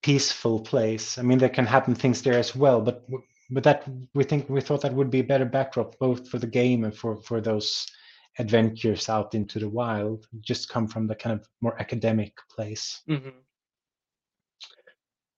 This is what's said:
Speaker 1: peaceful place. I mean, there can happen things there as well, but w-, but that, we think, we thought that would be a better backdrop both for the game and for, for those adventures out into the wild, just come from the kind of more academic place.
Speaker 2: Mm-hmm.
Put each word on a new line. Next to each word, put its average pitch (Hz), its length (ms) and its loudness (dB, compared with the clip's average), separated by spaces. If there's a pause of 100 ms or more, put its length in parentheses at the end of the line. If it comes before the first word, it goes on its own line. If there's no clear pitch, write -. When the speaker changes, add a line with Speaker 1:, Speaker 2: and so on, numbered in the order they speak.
Speaker 1:
peaceful 131 560 0
place. 110 600 -2
I 123 40 -6
mean, 123 140 6
there 127 140 4
can 123 160 2
happen 127 280 4
things 123 280 0
there 123 160 4
as 120 180 -2
well, 131 240 6
but 120 280 -2
w-, - 140 -10 (280)
but 127 140 -2
that, 143 220 4 (280)
we 139 100 4
think, 139 240 0
we 135 140 0
thought 143 180 0
that 135 140 -2
would 135 160 2
be 131 100 2
a 123 40 2
better 135 200 2
backdrop 127 540 -2
both 127 320 0
for 123 80 -6
the 117 80 -4
game 120 380 2
and 107 120 -4
for, 113 200 -4
for 113 260 -4
those 107 440 -2 (520)
adventures 113 720 2
out 107 240 -2
into 107 240 -4
the 104 100 -4
wild, 110 580 -4 (140)
just - 300 -6
come 113 180 -2
from 110 180 -4
the 107 80 -4
kind 110 240 -4
of - 80 -14 (140)
more 117 180 -2
academic 110 540 -2 (160)
place. - 580 -10
Speaker 2:
Mm-hmm. 135 220 -4 (2000)